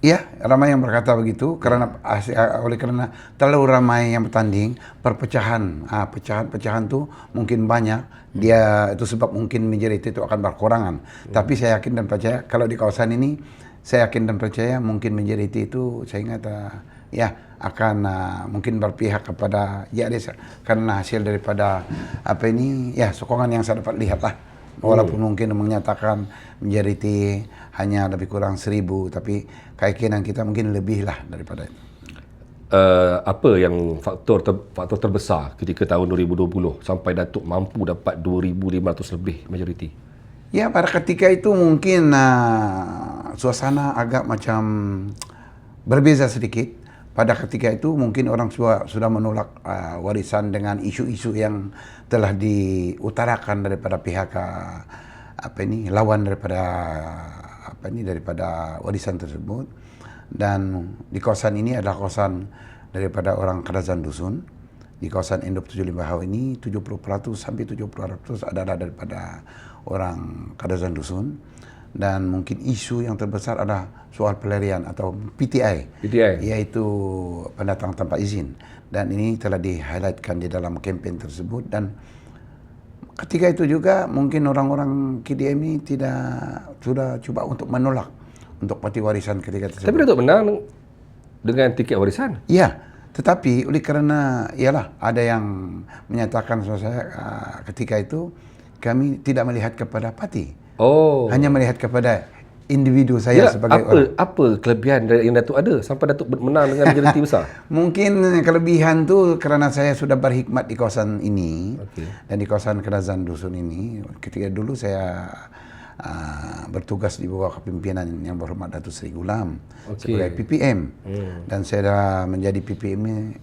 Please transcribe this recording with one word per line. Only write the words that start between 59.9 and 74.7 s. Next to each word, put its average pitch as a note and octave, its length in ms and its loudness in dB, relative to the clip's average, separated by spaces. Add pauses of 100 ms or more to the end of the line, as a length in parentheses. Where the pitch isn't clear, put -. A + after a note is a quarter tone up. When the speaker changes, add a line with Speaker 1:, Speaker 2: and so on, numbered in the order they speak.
Speaker 1:
Dan G2 560 -2 (240)
di G2 80 -6
kawasan G#2 400 0
ini A#2+ 160 -2
adalah F#2+ 240 -4
kawasan G2 480 -4 (480)
daripada F#2 400 -2
orang F#2 240 -2
Kadazan F2 400 -4
Dusun. E2 480 -8 (480)
Di F2 160 -10
kawasan F#2 320 -2
Endop F#2+ 240 -6
Tujuh F#2+ 160 -6
Limbah F2 400 -4
ini, B2 400 -4
tujuh G#2 160 -6
puluh G2+ 160 -10
peratus G#2 480 -6
sampai A2 240 -8
tujuh G#2 240 -10
puluh F#2+ 160 -10
peratus G2+ 400 -10
adalah F#2 320 -4
daripada F2 640 -12 (400)
orang E2+ 720 -8
Kadazan F2+ 400 -4
Dusun. F#2 400 -6 (560)
Dan F#2+ 400 -2
mungkin F#2 320 -6
isu A#2+ 400 -4
yang G#2+ 160 -6
terbesar G#2+ 400 -4
adalah G2 500 -4
soal G#2 300 -2
pelarian G2+ 480 -2